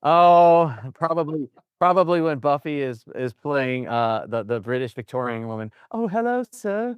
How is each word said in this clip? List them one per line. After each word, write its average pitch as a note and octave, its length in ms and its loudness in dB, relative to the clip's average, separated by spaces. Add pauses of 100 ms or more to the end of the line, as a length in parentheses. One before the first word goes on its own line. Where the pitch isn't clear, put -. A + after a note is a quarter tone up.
Oh, E3+ 720 6 (180)
probably, D#3 540 -4 (320)
probably F3 420 2
when D#3 180 -2
Buffy C#3+ 420 -2
is, B2+ 220 -6 (120)
is B2 180 -6
playing, B2+ 540 -4
uh, A2+ 400 -2
the, A2+ 160 -4
the A2+ 160 -4
British B2 340 -4
Victorian A#2+ 540 -8
woman. A2 240 -8 (200)
Oh, A3+ 160 -4
hello, A#3 440 -2
sir. A3 460 -6